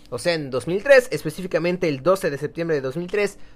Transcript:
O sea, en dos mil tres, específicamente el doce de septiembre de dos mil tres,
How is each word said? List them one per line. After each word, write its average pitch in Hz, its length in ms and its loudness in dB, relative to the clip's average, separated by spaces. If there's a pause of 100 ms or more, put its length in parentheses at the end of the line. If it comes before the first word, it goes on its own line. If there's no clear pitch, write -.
(120)
O 160 80 -6
sea, 170 160 0
en 143 160 -6
dos 127 160 -2
mil 190 160 -2
tres, 269 280 8
específicamente 175 800 -2
el 135 140 -4
doce 180 260 2
de 139 80 -6
septiembre 156 380 -4
de 139 60 0
dos 131 160 -6
mil 175 100 -6
tres, 202 320 -2 (160)